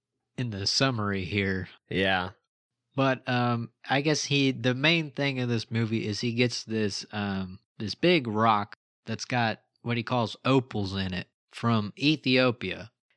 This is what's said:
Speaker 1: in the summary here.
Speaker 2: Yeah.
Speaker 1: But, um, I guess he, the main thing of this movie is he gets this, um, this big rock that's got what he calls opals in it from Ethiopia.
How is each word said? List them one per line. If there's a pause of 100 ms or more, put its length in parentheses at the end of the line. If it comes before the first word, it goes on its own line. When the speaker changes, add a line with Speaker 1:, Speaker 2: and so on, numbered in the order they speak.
(360)
Speaker 1:
in
the
summary
here. (200)
Speaker 2:
Yeah. (680)
Speaker 1:
But,
um, (180)
I
guess
he,
the
main
thing
of
this
movie
is
he
gets
this,
um, (180)
this
big
rock (300)
that's
got (220)
what
he
calls
opals
in
it (240)
from
Ethiopia. (260)